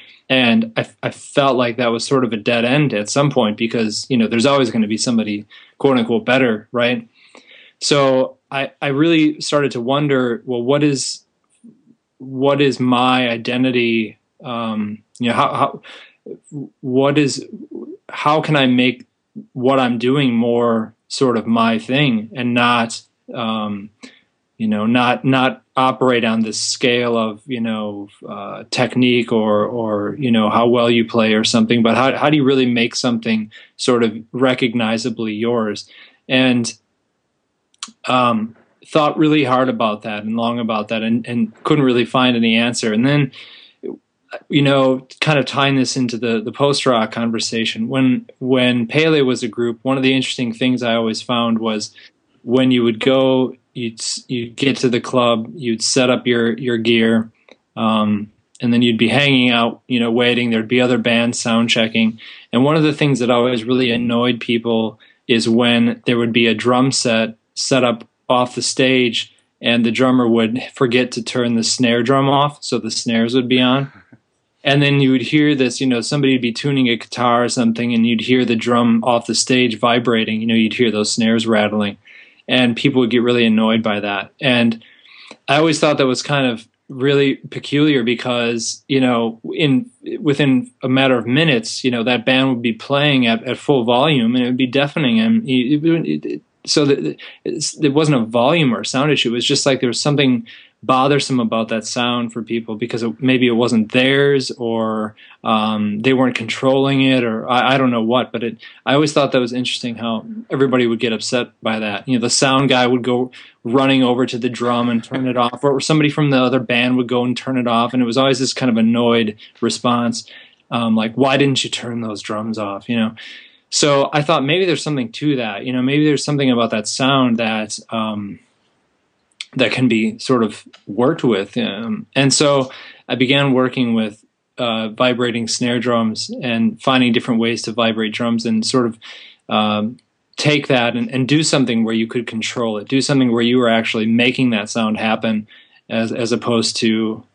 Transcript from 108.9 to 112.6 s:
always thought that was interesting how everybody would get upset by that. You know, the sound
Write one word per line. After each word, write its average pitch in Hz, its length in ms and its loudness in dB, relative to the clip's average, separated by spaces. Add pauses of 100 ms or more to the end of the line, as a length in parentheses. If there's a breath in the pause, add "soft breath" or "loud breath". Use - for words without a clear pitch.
always 147 180 2
thought 139 220 0
that 131 80 4
was 120 100 -2
interesting 123 440 -6
how 113 300 -6 (240)
everybody 127 380 0
would 113 120 -2
get 120 140 -2
upset 117 380 -4 (100)
by 110 180 -4
that. 104 280 -6
You 127 100 0
know, 110 40 -2
the 120 80 0
sound 135 400 2